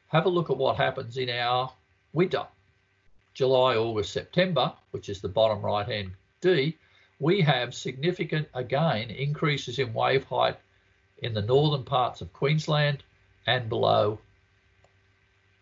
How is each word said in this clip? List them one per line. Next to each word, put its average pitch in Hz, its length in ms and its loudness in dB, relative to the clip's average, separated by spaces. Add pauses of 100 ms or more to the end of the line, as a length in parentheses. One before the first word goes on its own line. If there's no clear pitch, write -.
have 165 180 2
a - 20 4
look 175 220 0
at 131 60 0
what 127 200 0
happens 131 400 -2
in 127 140 -4
our 123 420 -2 (400)
winter, 165 320 0 (880)
July, 127 420 4
August, 110 360 0
September, 160 600 0 (180)
which - 180 -10
is 98 120 -8
the 104 80 -8
bottom 107 340 2
right-hand 104 480 -4 (300)
D, 160 360 2 (440)
we 175 200 2
have 127 340 2
significant, 156 800 -4
again, 127 560 -2
increases 143 680 -4
in 117 140 -2
wave 127 320 0
height 120 320 0 (640)
in 117 120 -6
the 104 80 -2
northern 139 420 2
parts 127 360 -2
of - 120 -12
Queensland 147 680 0 (440)
and 120 220 -2
below, 107 500 2 (1400)